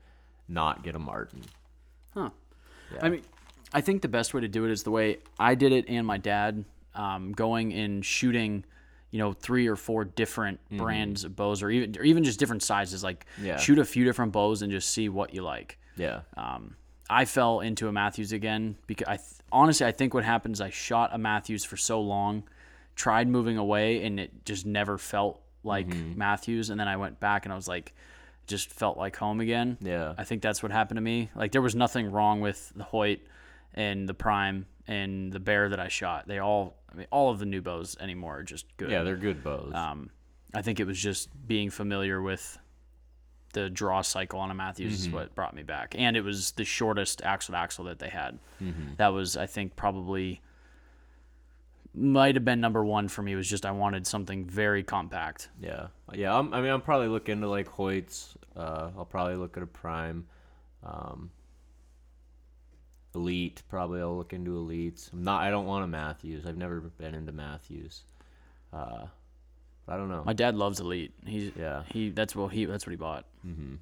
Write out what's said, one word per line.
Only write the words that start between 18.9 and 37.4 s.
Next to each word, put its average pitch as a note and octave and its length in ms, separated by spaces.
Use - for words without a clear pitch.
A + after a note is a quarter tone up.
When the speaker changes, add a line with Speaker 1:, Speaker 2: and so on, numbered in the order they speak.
Speaker 2:
I G2+ 80
th-, - 120
honestly, D3 360
I A#2 60
think C3 220
what B2 100
happened A2+ 300
is G2+ 60
I G2 100
shot A#2 420
a A2+ 60
Matthews G#2+ 460
for - 120
so A2+ 240
long, G#2 440
tried A#2 320
moving A#2 320
away, G#2 460
and G2+ 160
it - 240
just F#2+ 220
never G#2 320
felt - 440
like G2 240
Speaker 1:
Mm-hmm. E2+ 280
Speaker 2:
Matthews, G#2 540
and G#2 80
then G#2 80
I G2 100
went G2 220
back G2+ 260
and G#2 80
I F#2 40
was F#2 100
like, F2+ 260
just G2+ 240
felt - 280
like F#2+ 180
home G#2+ 240
again. A#2+ 400
Speaker 1:
Yeah. E2+ 360
Speaker 2:
I G#2+ 60
think G#2+ 200
that's G#2+ 200
what A2 80
happened A2 280
to A2 40
me. A2+ 320
Like, G#2+ 160
there C3 120
was A#2+ 120
nothing A#2 380
wrong G#2 280
with G2+ 360
the G#2 80
Hoyt G#2 340
and G2 320
the G2 60
Prime G2 520
and G2 460
the F#2+ 80
Bear G2+ 300
that G2 100
I F2+ 80
shot. E2+ 400
They G2+ 100
all, G2 380
I - 40
mean, F2+ 140
all C#3 220
of G2+ 80